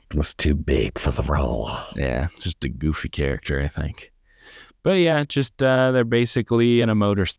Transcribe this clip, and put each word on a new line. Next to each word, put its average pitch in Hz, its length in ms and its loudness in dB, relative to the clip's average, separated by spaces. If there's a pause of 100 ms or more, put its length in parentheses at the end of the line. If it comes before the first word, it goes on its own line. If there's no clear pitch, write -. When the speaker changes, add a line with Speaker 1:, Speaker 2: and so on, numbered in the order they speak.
(140)
Speaker 1:
was 73 200 -2
too - 200 0
big 71 440 -2
for 71 120 -2
the 62 120 -4
role. 69 480 -2 (260)
Speaker 2:
Yeah, 65 320 -2 (120)
just - 240 -8
a 67 40 -4
goofy 76 400 -4
character, 69 520 -4
I 71 80 -2
think. - 440 -8 (720)
But 190 140 2
yeah, 160 260 2
just, - 380 -2
uh, 131 300 4
they're 127 120 4
basically 120 800 2
in 113 80 2
a 110 40 2
motor-, 101 320 2 (120)